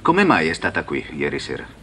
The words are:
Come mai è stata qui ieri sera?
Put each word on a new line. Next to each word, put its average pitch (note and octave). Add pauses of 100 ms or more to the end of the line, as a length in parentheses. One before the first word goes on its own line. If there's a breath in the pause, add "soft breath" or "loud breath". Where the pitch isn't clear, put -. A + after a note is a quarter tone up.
Come F3+
mai F2+
è E2+
stata F2
qui C#2
ieri C#2+
sera? - (180)